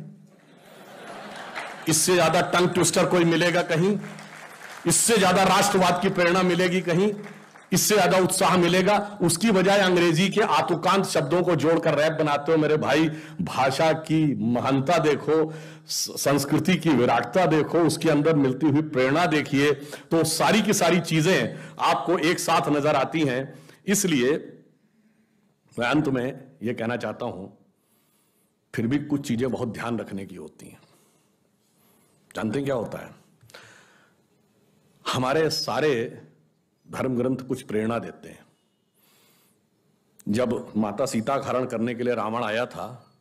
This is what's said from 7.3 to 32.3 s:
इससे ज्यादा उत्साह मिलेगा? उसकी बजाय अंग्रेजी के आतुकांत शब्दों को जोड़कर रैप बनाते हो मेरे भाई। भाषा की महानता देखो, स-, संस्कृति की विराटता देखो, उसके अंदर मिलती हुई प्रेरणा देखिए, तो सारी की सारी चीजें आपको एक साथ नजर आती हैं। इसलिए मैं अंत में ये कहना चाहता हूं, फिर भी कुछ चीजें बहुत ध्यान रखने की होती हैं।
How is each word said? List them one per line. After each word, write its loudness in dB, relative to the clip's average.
इससे 2
ज्यादा 4
उत्साह 2
मिलेगा? 2
उसकी 2
बजाय 4
अंग्रेजी 4
के 0
आतुकांत 2
शब्दों 0
को 2
जोड़कर 2
रैप 2
बनाते 0
हो 4
मेरे 2
भाई। 2
भाषा 0
की 0
महानता 0
देखो, 0
स-, -6
संस्कृति 0
की 0
विराटता 2
देखो, 2
उसके 2
अंदर 2
मिलती 0
हुई 2
प्रेरणा 0
देखिए, 0
तो -2
सारी 2
की 0
सारी 2
चीजें 0
आपको 0
एक 0
साथ 0
नजर 2
आती 0
हैं। -2
इसलिए 0
मैं -2
अंत 2
में -4
ये -4
कहना -4
चाहता -8
हूं, -14
फिर -2
भी 0
कुछ -6
चीजें -2
बहुत -6
ध्यान -6
रखने -10
की -18
होती -18
हैं। -20